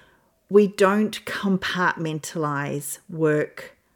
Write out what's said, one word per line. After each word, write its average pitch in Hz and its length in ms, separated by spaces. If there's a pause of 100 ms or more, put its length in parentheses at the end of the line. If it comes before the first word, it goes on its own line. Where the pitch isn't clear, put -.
(500)
We 202 180
don't 202 580
compartmentalize 156 1700 (100)
work 156 680 (180)